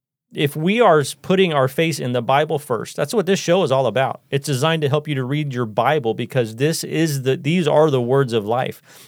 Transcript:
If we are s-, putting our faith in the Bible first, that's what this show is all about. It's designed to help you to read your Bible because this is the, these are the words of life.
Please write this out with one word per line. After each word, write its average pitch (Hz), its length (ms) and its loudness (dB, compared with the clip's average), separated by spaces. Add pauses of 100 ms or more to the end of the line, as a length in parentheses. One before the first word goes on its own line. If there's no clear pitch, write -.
(320)
If 151 240 -2
we 180 240 0
are 180 200 6
s-, 135 160 -2
putting 185 380 0
our 135 140 4
faith 160 320 -2
in 131 120 -4
the 123 100 0
Bible 147 380 0
first, - 360 -6
that's 151 200 -4
what 196 100 0
this 190 140 0
show 185 240 0
is 131 80 0
all 131 160 2
about. 117 420 -2
It's 143 160 -4
designed 151 380 0
to 139 60 2
help 151 180 -2
you 151 80 -4
to 131 80 -2
read 143 320 -4
your 123 100 -2
Bible 113 480 2
because 113 440 -4
this 156 260 -2
is 151 400 -2
the, 131 120 0
these 160 320 0
are 151 220 4
the 131 120 0
words 127 320 0
of 107 120 0
life. 120 340 -4 (280)